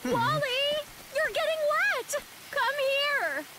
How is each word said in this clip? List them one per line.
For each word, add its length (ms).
Wally! 380
You're 180
getting 360
wet! 460
Come 300
here! 680